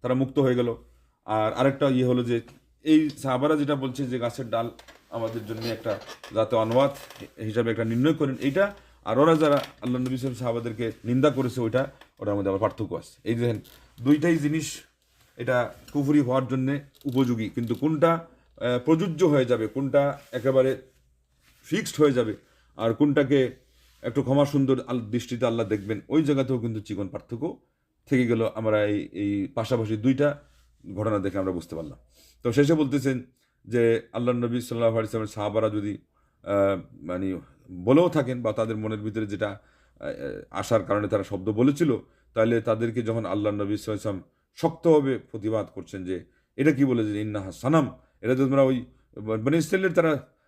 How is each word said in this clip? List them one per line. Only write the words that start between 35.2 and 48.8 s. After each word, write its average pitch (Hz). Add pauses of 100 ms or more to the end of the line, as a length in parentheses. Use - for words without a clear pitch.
সাহাবারা 107
যদি, 104 (440)
আহ, 98
মানে 90 (300)
বলেও 120
থাকেন 127
বা 113
তাদের 113
মনের 107
ভিতরে 107
যেটা, 104
আহ, - (420)
আসার 101
কারণে 104
তারা 98
শব্দ 98
বলেছিল, 139 (380)
তাহলে 113
তাদেরকে 113
যখন 110
আল্লাহ 104
নবী 104
সাল্লাল্লাহু 104
আলাইহি -
ওয়াসাল্লাম 101 (320)
শক্তভাবে 151
প্রতিবাদ 107
করছেন 95
যে 90 (320)
এটা 147
কি 139
বলে 120
যে 104
ইন্নাহা 104
সানাম, 139 (220)
এটা 120
তো 135
তোমরা 135
ওই 131 (400)